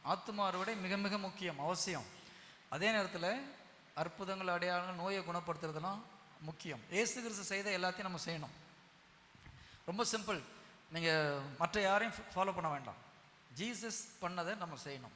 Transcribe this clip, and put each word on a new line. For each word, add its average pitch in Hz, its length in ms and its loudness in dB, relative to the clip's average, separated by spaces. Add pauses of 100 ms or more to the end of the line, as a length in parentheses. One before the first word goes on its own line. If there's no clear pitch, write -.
ஆத்துமா 196 420 2
அறுவடை 190 300 2
மிக 185 200 0
மிக 202 220 2
முக்கியம், 180 400 -4
அவசியம். 160 460 0 (640)
அதே 185 220 4
நேரத்துல 190 500 2 (540)
அற்புதங்கள், 185 540 -2
அடையாளங்கள், 180 460 2
நோயை 190 280 0
குணப்படுத்துறதெல்லாம் 170 760 -2 (400)
முக்கியம். 151 400 -6 (100)
இயேசு 233 320 2
கிறிஸ்து 208 220 -4
செய்த 196 340 2
எல்லாத்தையும் 185 240 2
நம்ம 180 220 -2
செய்யணும். 151 400 -4 (1200)
ரொம்ப 202 260 0
சிம்பிள். 196 300 0 (480)
நீங்க 160 500 4 (180)
மற்ற 170 220 4
யாரையும் 202 360 6
ஃப்-, - 140 -10
ஃபாலோ 190 240 2
பண்ண 170 140 0
வேண்டாம். 127 260 -4 (600)
ஜீசஸ் 220 520 -4 (140)
பண்ணதை 180 340 0
நம்ம 165 280 -6
செய்யணும். 131 320 -8